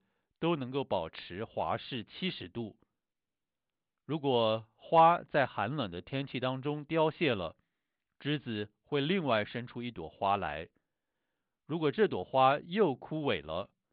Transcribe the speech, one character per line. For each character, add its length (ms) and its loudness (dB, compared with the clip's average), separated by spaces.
都 160 0
能 160 -6
够 100 -2
保 260 -2
持 360 -10
华 320 -2
氏 260 -8
七 260 -8
十 200 -8
度。 280 -10
如 140 -4
果 560 2
花 460 6
在 240 2
寒 300 -2
冷 140 -4
的 120 -8
天 240 -6
气 120 -8
当 220 -2
中 240 -6
凋 260 2
谢 240 0
了， 220 -4
枝 180 -2
子 300 -6
会 180 -2
另 240 0
外 220 2
生 200 -8
出 160 -10
一 80 -6
朵 200 -10
花 260 0
来。 320 -6
如 140 -6
果 120 2
这 160 2
朵 160 -2
花 360 4
又 360 0
枯 300 -6
萎 180 0
了， 280 -6